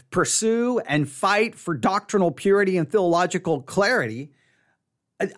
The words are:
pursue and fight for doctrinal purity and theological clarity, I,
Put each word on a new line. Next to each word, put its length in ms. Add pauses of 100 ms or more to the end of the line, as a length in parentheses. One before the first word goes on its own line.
(100)
pursue 720
and 280
fight 460
for 180
doctrinal 600
purity 440
and 100
theological 760
clarity, 680 (880)
I, 180